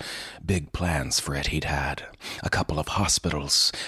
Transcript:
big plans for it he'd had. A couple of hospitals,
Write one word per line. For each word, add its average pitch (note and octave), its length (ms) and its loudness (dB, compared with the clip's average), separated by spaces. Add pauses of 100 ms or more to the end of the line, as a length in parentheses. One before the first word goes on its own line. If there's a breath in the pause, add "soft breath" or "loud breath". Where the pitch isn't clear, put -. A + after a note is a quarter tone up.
(440 loud breath)
big E2+ 300 0
plans D#2 460 2
for C#2+ 160 -2
it C#2 120 0
he'd D#2 180 0
had. C#2+ 400 -2 (360 loud breath)
A - 80 -2
couple - 300 2
of D#2 80 -2
hospitals, D2+ 840 2 (160 loud breath)